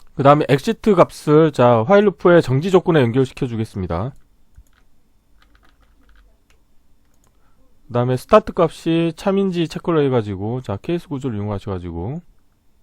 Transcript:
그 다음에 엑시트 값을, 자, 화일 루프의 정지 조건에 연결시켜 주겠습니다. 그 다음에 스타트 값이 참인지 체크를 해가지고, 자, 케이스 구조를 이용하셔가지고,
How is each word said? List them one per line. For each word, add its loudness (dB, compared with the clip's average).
그 -6
다음에 4
엑시트 0
값을, 2
자, 2
화일 4
루프의 4
정지 -2
조건에 2
연결시켜 -2
주겠습니다. -6
그 -10
다음에 0
스타트 2
값이 -2
참인지 -4
체크를 -2
해가지고, -4
자, -8
케이스 -8
구조를 -8
이용하셔가지고, -8